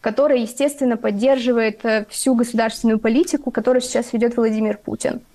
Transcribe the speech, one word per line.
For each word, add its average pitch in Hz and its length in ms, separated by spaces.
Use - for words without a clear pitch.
которое, 262 380
естественно, 254 580
поддерживает, 226 840
э, 220 260
всю - 260
государственную 226 640
политику, 269 500
которую 247 320
сейчас 240 320
ведет 233 240
Владимир 220 400
Путин. - 440